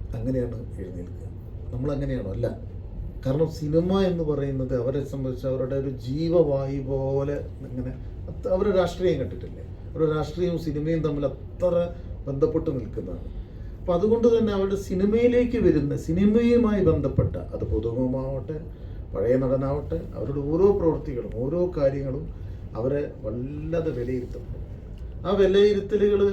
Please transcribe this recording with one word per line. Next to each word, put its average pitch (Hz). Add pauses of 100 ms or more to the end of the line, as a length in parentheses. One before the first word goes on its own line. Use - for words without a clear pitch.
(180)
അങ്ങനെയാണ് 120 (240)
എഴുന്നേൽക്കുക. 87 (460)
നമ്മളങ്ങനെയാണോ? 135
അല്ല. 113 (760)
കാരണം 151 (100)
സിനിമ 170 (120)
എന്ന് 165
പറയുന്നത് 135 (100)
അവരെ 135 (100)
സംബന്ധിച്ച് 131
അവരുടെ 131
ഒരു 131 (140)
ജീവവായു 143
പോലെ 139 (360)
ഇങ്ങനെ, 127 (360)
അത് -
അവരുടെ 202
രാഷ്ട്രീയം 170
കണ്ടിട്ടില്ലേ? - (240)
അവരുടെ 151
രാഷ്ട്രീയവും 170
സിനിമയും 156
തമ്മിൽ 143
അത്ര - (560)
ബന്ധപ്പെട്ട് 156
നിൽക്കുന്നതാണ്. - (520)
അപ്പം 180
അതുകൊണ്ട് 220
തന്നെ 214
അവരുടെ 190
സിനിമയിലേക്ക് 233
വരുന്ന, 143 (140)
സിനിമയുമായി 208 (100)
ബന്ധപ്പെട്ട, - (200)
അത് 113
പുതുമുഖമാവട്ടെ, 131 (560)
പഴയ 113
നടനാവട്ടെ, 139 (180)
അവരുടെ 143 (100)
ഓരോ 185 (100)
പ്രവൃത്തികളും 135 (120)
ഓരോ 165 (160)
കാര്യങ്ങളും 143 (540)
അവരെ 143 (220)
വല്ലാതെ 151
വിലയിരുത്തപ്പെടും. 123 (680)
ആ 180
വിലയിരുത്തലുകൾ 202 (120)